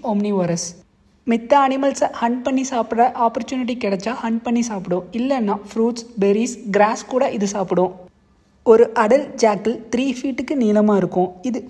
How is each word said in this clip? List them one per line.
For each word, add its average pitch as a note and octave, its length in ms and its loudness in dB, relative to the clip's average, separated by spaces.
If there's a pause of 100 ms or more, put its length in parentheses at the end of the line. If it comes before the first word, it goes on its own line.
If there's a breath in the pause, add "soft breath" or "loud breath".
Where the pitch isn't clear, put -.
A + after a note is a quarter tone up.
omnivorous. G3+ 840 -2 (420)
மித்த A#3 280 0 (140)
அனிமல்ஸை C4+ 420 0 (100)
hunt A#3+ 220 0
பண்ணி C4+ 220 0
சாப்பிட A#3 540 0
opportunity A#3+ 600 -2
கிடைச்சா G3 440 -4
hunt A3+ 200 -2
பண்ணி A#3+ 200 0
சாப்பிடும். F#3 500 -4
இல்லைன்னா A3+ 480 -2 (140)
fruits, A#3 320 -2 (140)
berries, G3+ 500 0
grass G#3 360 2
கூட B3 240 0
இது G3 160 -2
சாப்பிடும். F#3 480 -2 (680)
ஒரு A3+ 320 6
adult A#3+ 400 2
Jackle G#3+ 460 0 (160)
three B3+ 260 -2
ஃபீட்டுக்கு C#4 320 -4
நீளமா G#3+ 420 4
இருக்கும். F3+ 360 0 (100)
இது B3 280 -6